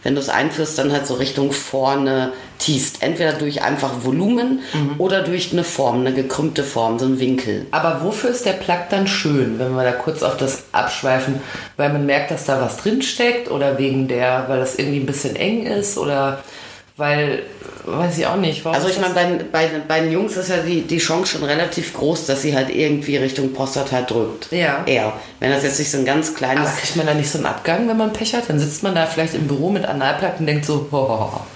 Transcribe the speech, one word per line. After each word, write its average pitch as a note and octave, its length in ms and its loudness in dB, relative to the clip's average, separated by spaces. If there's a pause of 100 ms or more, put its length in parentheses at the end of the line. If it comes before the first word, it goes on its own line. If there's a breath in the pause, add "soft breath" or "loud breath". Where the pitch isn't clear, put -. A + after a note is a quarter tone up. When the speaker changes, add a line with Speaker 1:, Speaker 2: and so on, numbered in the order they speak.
Speaker 1:
wenn C3 100 2
du C#3+ 60 2
es C3+ 80 -2
einführst, D#3 500 0
dann C#3 140 2
halt C#3 160 0
so B2+ 60 0
Richtung C#3 400 0
vorne C3+ 800 2 (260 loud breath)
tiefst. - 420 0
Entweder E3 300 2
durch D3 300 -2
einfach C3 300 0 (120)
Volumen A#3 560 2 (140 loud breath)
Speaker 2:
Mhm. D3 240 0
Speaker 1:
oder F#3 260 2
durch F3 300 -2
eine E3+ 100 2
Form, B2+ 380 2
eine C3 120 2
gekrümmte C#3 520 0
Form, A#2 340 0
so C3 60 0
ein C3 160 2
Winkel. B2 500 0
Speaker 2:
Aber D#3 320 0
wofür G#3 280 0
ist A#3+ 140 -2
der F#3+ 80 2
Plug F3 260 0 (100)
dann G3 180 2
schön, C3+ 500 2
wenn B2+ 160 -2
wir B2+ 120 0
da B2 80 2
kurz - 280 -2
auf C3 140 2
das C3 280 -2 (100)
abschweifen? C3 680 0 (380 loud breath)
Weil D3 160 2
man C#3+ 120 2
merkt, C#3 260 2
dass D3 120 -4
da C3+ 160 0
was B2 180 0
drinsteckt A#3+ 720 0
oder C#3 280 2
wegen C3+ 320 2
der, B2+ 400 2
weil C3+ 100 2
das C3 160 -2
irgendwie C#3+ 240 0
ein C3+ 60 0
bisschen C3+ 320 -2
eng A3 280 0
ist G3+ 320 -2
oder C#3 420 0 (580 loud breath)
weil, D3 460 0 (400)
weiß D#3+ 340 -2
ich E3 80 0
auch F3+ 120 0
nicht, D#3+ 260 0
warum D#3+ 140 -2
Speaker 1:
Also D#3+ 100 2
ich F#3 80 2
Speaker 2:
ist G3 80 0
das F3+ 100 0
Speaker 1:
meine, F3 220 2 (160)
bei, D#3+ 160 2
bei, - 20 2 (160)
bei D#3+ 140 2
den D#3+ 140 2
Jungs G3+ 240 0
ist E3+ 120 -2
ja F3 160 2
die, E3+ 180 2
die E3 160 0
Chance F3 340 0
schon D3+ 100 -2
relativ D#3+ 500 -2
groß, D#3 320 0
dass C3+ 160 0
sie D3 140 2
halt C3 140 2
irgendwie D3 480 2
Richtung C3+ 340 0
Prostata C3 520 0
drückt. A2+ 500 -2
Speaker 2:
Ja. D3+ 320 2
Speaker 1:
Eher. A2 260 2 (300 loud breath)
Wenn C3 100 2
das C#3 120 2
jetzt C#3+ 140 0
nicht D3 140 0
so C#3+ 60 2
ein C3 80 2
ganz D3 300 2
kleines C3+ 320 0
Speaker 2:
Aber D3+ 100 -2
kriegt - 180 -4
man D#3+ 100 2
da D3+ 80 2
nicht D3 160 2
so - 80 -2
einen C#3 100 0
Abgang, F#3 420 0
wenn A3 80 2
man G#3+ 160 2
Pech G#3+ 200 -2
hat? A#3+ 140 -2
Dann D3+ 120 2
sitzt D3 220 -2
man F#3+ 140 0
da D#3+ 120 2
vielleicht D#3+ 260 -2
im D#3 120 0
Büro C#3+ 260 0
mit G3 120 0
Analplug C#3 560 0
und D#3+ 60 0
denkt D3 180 0
so, D3 240 0
<laughs> - 60 -8
ho, C#3+ 40 2
ho, A#2 360 0
ho. - 80 -6 (140)